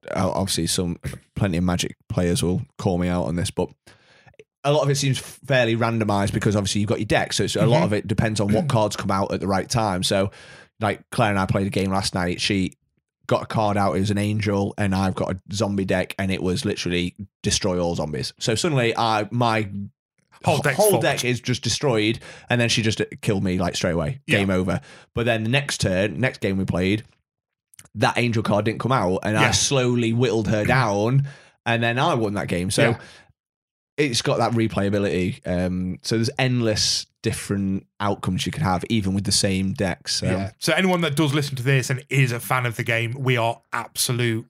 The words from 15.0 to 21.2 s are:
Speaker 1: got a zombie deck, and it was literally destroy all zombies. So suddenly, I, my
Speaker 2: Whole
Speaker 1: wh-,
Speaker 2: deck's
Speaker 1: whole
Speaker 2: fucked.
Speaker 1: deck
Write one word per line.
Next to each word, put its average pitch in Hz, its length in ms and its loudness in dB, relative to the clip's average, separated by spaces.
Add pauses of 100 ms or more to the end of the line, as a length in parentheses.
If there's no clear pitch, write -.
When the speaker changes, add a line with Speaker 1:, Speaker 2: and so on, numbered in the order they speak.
Speaker 1:
got - 200 -4
a 98 40 -8 (140)
zombie 101 320 -2
deck, 95 340 -2
and 95 140 -2
it 92 100 -2
was 90 220 -2
literally 90 500 -2 (280)
destroy 95 360 0
all 85 160 0
zombies. 76 460 -6
So 117 140 0
suddenly, 127 420 0
I, 107 340 0
my 113 380 0 (760)
Speaker 2:
Whole 165 160 4
Speaker 1:
wh-, 143 40 -2
Speaker 2:
deck's 143 160 0
Speaker 1:
whole 208 140 6
Speaker 2:
fucked. 135 100 4
Speaker 1:
deck 147 240 0